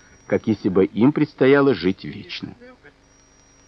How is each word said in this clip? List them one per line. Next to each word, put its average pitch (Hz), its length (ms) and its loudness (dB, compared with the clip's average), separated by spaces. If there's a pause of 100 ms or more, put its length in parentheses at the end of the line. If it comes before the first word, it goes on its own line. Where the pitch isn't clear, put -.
(260)
как - 200 -4
если 110 220 -2
бы 95 160 2
им 110 280 2
предстояло 139 640 2
жить 92 300 -4
вечно. - 500 -14 (1120)